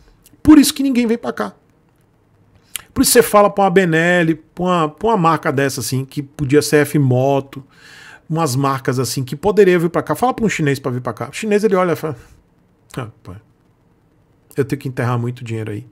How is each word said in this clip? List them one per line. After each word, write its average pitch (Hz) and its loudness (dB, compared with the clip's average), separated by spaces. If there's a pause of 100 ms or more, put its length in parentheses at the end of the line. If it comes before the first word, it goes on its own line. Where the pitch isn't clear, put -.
(420)
Por 294 8
isso - 6
que - -6
ninguém 247 0
vem 233 0
pra 233 -10
cá. 208 -8 (1400)
Por - 0
isso - 0
você 233 6
fala 208 4
pra 196 0
uma 190 2
Benelli, 170 2
pra - -10
uma, 175 0
pra 208 -6
uma 226 2
marca 160 2
dessa 139 -2
assim, 131 -4
que 143 -10
podia 139 0
ser 156 2 (100)
F-Moto, 135 0 (680)
umas 156 -2
marcas 135 -2
assim, 131 -4
que 135 -10
poderia 185 4
vir 170 -2
pra 165 -2
cá. - -4
Fala 254 0
pra 233 -2
um - 2
chinês 139 -2
pra 135 -6
vir 123 -6
pra 123 -6
cá. 117 -10
O - -18
chinês, 208 -2
ele 202 2
olha 185 0
e 147 -2
fala, 160 -6 (800)
"Ah, 123 -10 (140)
pô, 90 -18 (1200)
eu 143 -2
tenho 135 -8
que 139 -10
enterrar 123 -4
muito 120 -8
dinheiro 110 -8
aí." 110 -12